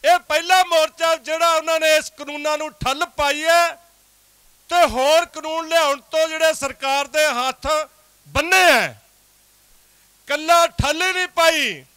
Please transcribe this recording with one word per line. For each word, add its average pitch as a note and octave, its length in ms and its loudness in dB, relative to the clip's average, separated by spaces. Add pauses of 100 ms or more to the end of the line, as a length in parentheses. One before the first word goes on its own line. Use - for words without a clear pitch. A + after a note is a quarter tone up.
ਇਹ E4+ 160 4
ਪਹਿਲਾ F4+ 440 0
ਮੋਰਚਾ E4 520 0
ਜਿਹੜਾ D#4+ 320 -2
ਉਹਨਾਂ D#4+ 320 0
ਨੇ D#4 160 2
ਇਸ D#4 140 -2
ਕਾਨੂੰਨਾਂ D4 480 -8
ਨੂੰ D4+ 160 -8
ਠੱਲ C#4 300 -4 (120)
ਪਾਈ D4 280 -4
ਹੈ E4+ 240 4 (1000)
ਤੇ F4 160 2
ਹੋਰ C#4 400 2
ਕਾਨੂੰਨ D#4+ 420 -10
ਲਿਆਉਣ D#4 340 0
ਤੋਂ D#4+ 260 -2
ਜਿਹੜੇ D#4+ 260 0
ਸਰਕਾਰ C#4 540 -4
ਦੇ D4+ 200 0
ਹੱਥ C4 380 -6 (600)
ਬੰਨੇ E4 340 2
ਹੈ, G#3+ 400 2 (1300)
ਕੱਲਾ D#4+ 400 2
ਠੱਲ D#4 340 -2
ਹੀ F#4 100 0
ਨਹੀਂ F4+ 160 -4
ਪਾਈ। C#4+ 560 0 (120)